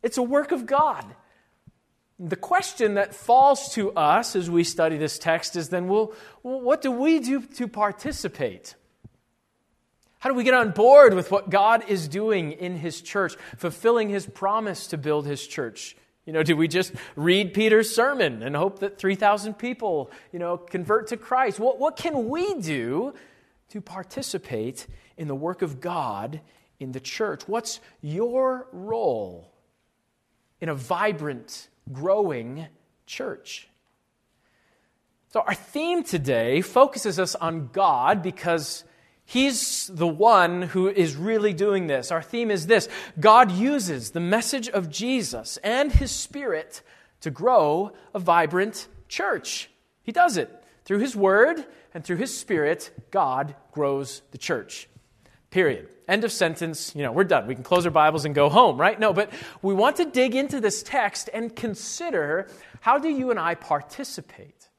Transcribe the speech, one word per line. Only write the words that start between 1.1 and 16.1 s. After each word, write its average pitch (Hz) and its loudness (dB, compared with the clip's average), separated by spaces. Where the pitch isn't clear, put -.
The 175 -6
question 262 0
that 202 -2
falls 269 4
to 202 -2
us 160 2
as 175 -2
we 170 2
study 160 0
this 147 -4
text 165 -2
is 160 -6
then, 180 -4
well, 214 0
what 262 -2
do 262 -2
we 294 2
do 262 -2
to 247 -8
participate? 202 -6
How 262 -2
do 262 2
we 240 0
get 254 4
on 233 4
board 247 8
with 180 -2
what 196 -2
God 214 4
is 185 -2
doing 185 -2
in 180 -10
His 160 -8
church, 190 -4
fulfilling 220 0
His 202 -4
promise 208 -4
to 180 -6
build 147 -2
His 143 -8
church - -10